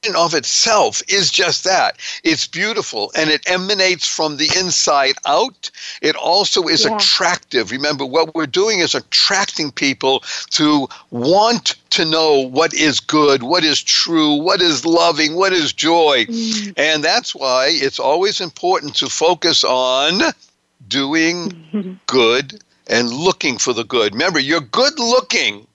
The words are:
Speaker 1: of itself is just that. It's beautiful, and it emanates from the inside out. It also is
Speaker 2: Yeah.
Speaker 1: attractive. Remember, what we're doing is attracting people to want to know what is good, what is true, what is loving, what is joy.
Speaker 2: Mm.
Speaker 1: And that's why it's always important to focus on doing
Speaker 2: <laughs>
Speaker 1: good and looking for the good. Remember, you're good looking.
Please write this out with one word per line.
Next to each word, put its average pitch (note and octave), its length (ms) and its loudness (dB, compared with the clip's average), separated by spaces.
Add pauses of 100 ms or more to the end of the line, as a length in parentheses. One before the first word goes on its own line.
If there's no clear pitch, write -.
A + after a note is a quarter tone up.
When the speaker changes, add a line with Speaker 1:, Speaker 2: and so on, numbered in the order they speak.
(160)
Speaker 1:
of E3 200 2
itself D3+ 720 0
is F#3+ 220 0
just F3 320 0
that. F3+ 340 0 (260)
It's D#3+ 240 0
beautiful, F3 720 -6
and D#3 140 0
it D3+ 180 0
emanates F#3 580 0
from D#3 300 -4
the D3 100 -2 (100)
inside D3+ 580 0 (100)
out. F3+ 440 -2 (340)
It D3+ 120 0
also F#3 520 0
is D#3+ 180 2
Speaker 2:
Yeah. F#3+ 100 0
Speaker 1:
attractive. E3+ 760 0
Remember, C#3 340 -4
what D#3+ 300 0
we're D#3+ 100 -2
doing F#3+ 340 0
is E3 160 0
attracting F#3+ 760 -2
people C3+ 520 0 (280)
to D3+ 360 2 (220)
want F#3+ 680 2 (140)
to F3+ 160 0
know D#3 340 2
what C3+ 360 0
is D3 240 2
good, D3 440 4
what D#3+ 220 0
is D3 160 0
true, D#3 540 2
what F3 260 0
is D3+ 240 0
loving, E3 500 2
what F#3+ 160 2
is D#3 220 0
joy. D3+ 560 2
Speaker 2:
Mm. A3 480 -4
Speaker 1:
And D3+ 260 0
that's G3 320 -2
why C3 360 0
it's C3+ 280 -2
always E3+ 400 0
important F3 580 -4
to C#3 120 -2
focus E3 540 0
on C3+ 580 2 (680)
doing E3 1160 -4
Speaker 2:
<laughs> - 20 -10
Speaker 1:
good B2 580 0 (240)
and A#2+ 240 0
looking C#3+ 460 -2
for - 160 -2
the A2+ 100 -4
good. G#2+ 300 0
Remember, D#3 260 -2
you're D3 220 0
good C4 380 0
looking. A3+ 760 0